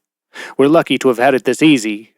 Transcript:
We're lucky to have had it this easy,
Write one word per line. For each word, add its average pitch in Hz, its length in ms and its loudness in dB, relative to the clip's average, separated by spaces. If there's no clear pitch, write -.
We're 135 100 2
lucky 147 300 0
to 127 100 -4
have 123 100 2
had 127 160 2
it 127 120 -2
this 123 160 -2
easy, 113 560 0